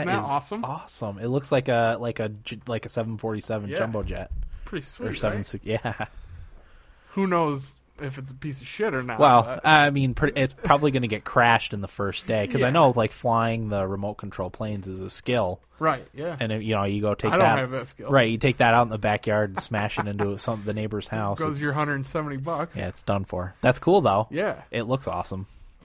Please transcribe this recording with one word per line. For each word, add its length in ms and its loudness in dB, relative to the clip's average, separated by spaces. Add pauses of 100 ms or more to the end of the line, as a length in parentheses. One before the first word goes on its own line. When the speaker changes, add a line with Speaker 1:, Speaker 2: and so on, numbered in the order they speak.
Speaker 1:
Isn't 60 -4
that 160 0
Speaker 2:
is 60 -4
Speaker 1:
awesome? 340 -4
Speaker 2:
awesome. 540 -8
It 100 -4
looks 220 -2
like 180 2
a, 300 4
like 220 -4
a 80 -2
j-, 380 -12
like 180 -4
a 60 -12
seven 260 -4
forty-seven 540 -4
Speaker 1:
Yeah. 80 -4
Speaker 2:
jumbo 240 -2
jet. 280 -6 (360)
Speaker 1:
Pretty 180 -8
sweet, 240 -10
Speaker 2:
Or 60 -4
seven 240 -2
Speaker 1:
right? 80 -6
Speaker 2:
six, 180 -10
<laughs> 20 -18
yeah. 400 -4 (1080)
Speaker 1:
Who 120 0
knows 480 0 (260)
if 160 -8
it's 140 -12
a 40 -16
piece 260 -10
of 80 -18
shit 260 -2
or 80 -2
not, 160 -4
Speaker 2:
Well, 240 10
Speaker 1:
but 240 -6
Speaker 2:
I 240 8
mean, 240 2
pre-, 220 0
it's 160 2
probably 400 4
gonna 160 0
get 160 -4
crashed 500 4
in 60 -6
the 80 -6
first 400 -4
day, 180 2
'cause 160 0
I 40 4
Speaker 1:
Yeah. 60 2
Speaker 2:
know, 220 6
like, 160 2
flying 600 0
the 180 0
remote 260 -4
control 360 -8
planes 360 -8
is 140 -8
a 100 -10
skill. 500 -2 (200)
Speaker 1:
Right, 340 0
yeah. 240 -8
Speaker 2:
And, 140 -2
it, 100 -4
you 140 0
know, 80 2
you 180 0
go 140 2
take 160 -2
Speaker 1:
I 40 4
don't 80 6
Speaker 2:
that 140 4
Speaker 1:
have 140 -2
that 160 -6
skill. 200 -12
Speaker 2:
Right, 220 6
you 80 0
take 200 2
that 140 6
out 100 8
in 80 0
the 80 -4
backyard 520 0
and 80 -8
smash 400 -4
it 80 -2
into 320 -2
<laughs> 0 -
some, 260 -4
the 100 -2
neighbor's 340 -4
house. 320 -2
Speaker 1:
Goes 160 -2
Speaker 2:
It's 80 -4
Speaker 1:
your 80 0
hundred 240 0
and 100 -6
seventy 300 -6
bucks. 400 -4
Speaker 2:
Yeah, 100 -6
it's 160 -10
done 220 -2
for. 380 -6
That's 180 2
cool, 200 4
though. 300 2
Speaker 1:
Yeah. 400 -4
Speaker 2:
It 120 -4
looks 260 -4
awesome. 400 -6 (360)